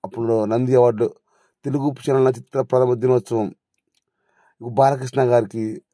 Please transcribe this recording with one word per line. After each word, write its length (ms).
అప్పుడు 400
నంది 320
అవార్డు, 380
తెలుగు 300
చలన 180
చిత్ర 320
ప్రథమ 340
దినోత్సవం, 520
ఇగో 100
బాలకృష్ణ 500
గారికి 640